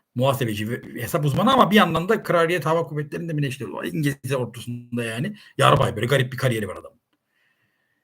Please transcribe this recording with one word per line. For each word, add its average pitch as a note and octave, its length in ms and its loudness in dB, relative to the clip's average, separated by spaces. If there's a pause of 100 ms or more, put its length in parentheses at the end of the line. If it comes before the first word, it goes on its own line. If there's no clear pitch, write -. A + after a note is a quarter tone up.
(160)
muhasebeci A2+ 540 0
ve A#2+ 320 -8
hesap D3 240 -2
uzmanı F3+ 280 2
ama G#3+ 180 6
bir G#3 40 6
yandan E3+ 340 4
da G#3+ 140 0
Kraliyet E3+ 420 2
Hava E3 220 0
Kuvvetleri'nde D#3+ 460 -8
mi D3 80 -2
ne C#3+ 60 0
işte, C3 180 -8 (180)
İngiltere C#3+ 520 -2
ordusunda A#2+ 680 -6
yani. A#2+ 340 -6 (200)
Yarbay, C3+ 380 4
böyle A2+ 120 -2
garip C3 260 0
bir B2 40 -8
kariyeri A2 300 -2
var F2+ 80 -10
adamın. - 260 -18 (1040)